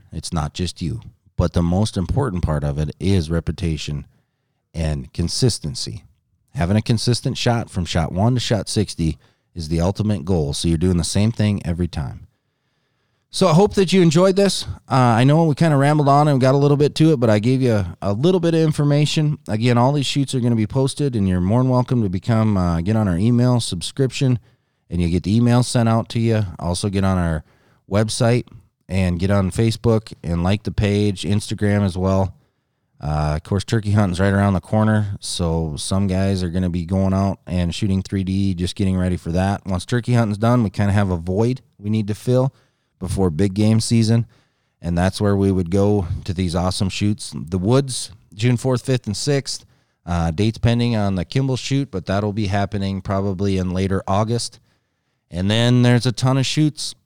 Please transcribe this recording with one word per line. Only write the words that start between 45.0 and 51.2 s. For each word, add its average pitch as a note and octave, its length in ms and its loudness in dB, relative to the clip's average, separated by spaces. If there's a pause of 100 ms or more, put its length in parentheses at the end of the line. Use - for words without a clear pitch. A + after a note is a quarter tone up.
where G2+ 160 2
we G2 160 2
would F#2 180 -2
go G2+ 360 2 (180)
to - 80 -6
these E2+ 220 -2
awesome F2+ 340 -2
shoots. G#2 460 -4
The E2 240 -6
Woods, B2 540 -2 (200)
June A#2+ 240 0
fourth, B2+ 260 -2
fifth, C3 240 -2
and G2+ 100 -4
sixth. - 500 -4 (400)
Uh, E2+ 240 0
dates G2+ 260 0
pending A#2+ 400 0
on G2 200 0
the F2 80 -2